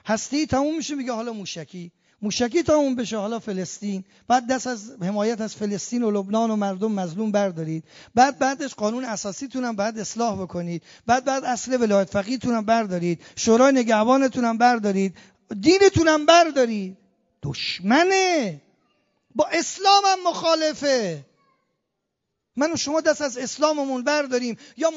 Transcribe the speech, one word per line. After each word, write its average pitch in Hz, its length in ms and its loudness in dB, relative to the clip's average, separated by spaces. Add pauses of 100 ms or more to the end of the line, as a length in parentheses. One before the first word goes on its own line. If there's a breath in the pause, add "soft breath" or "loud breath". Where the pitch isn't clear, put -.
هستی 262 400 -2
تموم 285 320 0
می‌شه، 302 180 -6
میگه: 254 160 -6
«حالا 233 220 -6
موشکی.» 175 580 -12 (300)
موشکی 240 420 0
تموم 285 320 2
بشه، 226 220 -6
حالا 214 220 -4
فلسطین. 190 640 -6 (240 soft breath)
بعد 240 200 2
دست 254 200 -2
از 240 240 -8 (100)
حمایت 208 400 -2
از 214 140 -8
فلسطین 214 480 -4
و 220 80 0
لبنان 208 400 0
و 214 40 0
مردم 202 360 -2
مظلوم 196 400 -4
بردارید. 165 520 -2 (320 loud breath)
بعد، 254 240 4
بعدش 269 340 -2
قانون 226 320 -4
اساسیتون 233 580 -8
هم 233 120 -4
باید 220 240 -4
اصلاح 214 420 -4
بکنید. 175 420 -8 (220 soft breath)
بعد، 254 200 2
بعد 269 200 -2
اصل 254 360 -2
ولایت 202 280 2
فقیه‌تون 226 460 -2
هم 220 100 -2
بردارید. 180 560 0 (140 loud breath)
شورای 240 360 6
نگهبانتون 247 720 2
هم 226 120 -2
بردارید. 208 600 2 (420 soft breath)
دینتون 359 480 6
هم 302 180 4
بردارید. 262 720 4 (440)
دشمنه. 311 1200 0 (720)
با 294 160 2
اسلام 392 540 2
هم 370 240 2
مخالفه. 285 960 0 (1300)
من 294 160 0
و 320 40 -4
شما 302 260 -2
دست 302 200 0
از 254 160 -6
اسلاممون 269 680 -2
برداریم، 254 540 -2 (200 loud breath)
یا 320 200 0